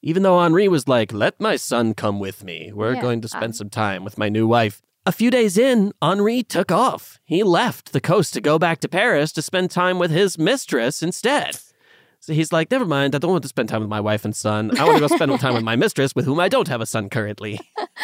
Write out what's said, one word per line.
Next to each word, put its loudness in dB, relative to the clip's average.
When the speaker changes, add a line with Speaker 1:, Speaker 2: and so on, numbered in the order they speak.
Speaker 1:
even 0
though 6
Henri 4
was 2
like, 2
"Let -2
my 0
son 0
come -4
with -10
me. -12
We're -2
Speaker 2:
Yeah, -4
Speaker 1:
going -2
to -10
spend -6
Speaker 2:
um, -6
Speaker 1:
some -10
time -4
with -12
my -2
new 2
wife." 2
A 0
few 2
days 2
in, 4
Henri 0
took -2
off. 0
He 0
left 0
the 0
coast 2
to -4
go 2
back 0
to -4
Paris 0
to -8
spend -2
time 0
with 2
his 2
mistress 0
instead. -2
So -8
he's 0
like, 0
"Never 0
mind, 0
I 0
don't 0
want 0
to -10
spend -4
time -2
with -6
my -4
wife -2
and -4
son. -2
I 0
want 6
to 2
go 2
spend 0
time 0
with -2
my -2
Speaker 2:
<laughs> 2
Speaker 1:
mistress, -2
with -2
whom 0
I 2
don't 0
have -4
a -6
son -4
currently." -6